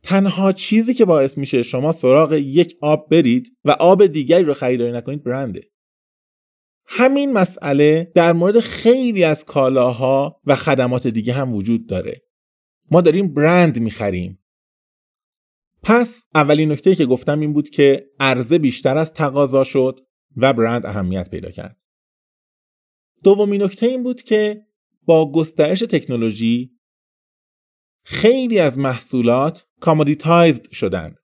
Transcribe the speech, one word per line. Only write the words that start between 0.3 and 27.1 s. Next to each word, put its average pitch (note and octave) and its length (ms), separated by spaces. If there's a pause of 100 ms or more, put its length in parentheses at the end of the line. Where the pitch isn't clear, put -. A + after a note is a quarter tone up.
چیزی A3+ 420
که A#3+ 100
باعث C#3+ 340
می‌شه C3+ 240
شما C3+ 300
سراغ D3 400
یک D3 480
آب D3+ 300
برید B2+ 540
و D3 60
آب F#3+ 360
دیگری D#3+ 380
رو C#3+ 100
خریداری B2 380
نکنید C3 320
برنده. B2 460 (1160)
همین C#4 460
مسئله D#3 840
در E3+ 180
مورد F#3+ 280
خیلی A#3 640
از D3+ 200
کالاها C3 1000
و C3+ 120
خدمات B2+ 500
دیگه A2+ 260
هم B2+ 220
وجود A#2 320
داره. - 360 (680)
ما E3 100
داریم F3 340
برند D#3 460
می‌خریم. F#2+ 640 (1400)
پس A#3 420 (100)
اولین D3+ 380
نکته‌ای F#3+ 240
که D3 100
گفتم D3 340
این D3+ 120
بود D3 180
که C#3 400 (100)
عرضه C3 380
بیشتر C3+ 380
از D#3+ 160
تقاضا C3+ 520
شد C3 360 (360)
و C3 160
برند A#2 340
اهمیت F#2+ 440
پیدا F2 200
کرد. - 260 (1500)
دومین G3+ 400
نکته G3 240
این B3+ 160
بود B3 200
که G#3 440 (380)
با D#3+ 280
گسترش D#3+ 480
تکنولوژی A#2+ 1000 (1300)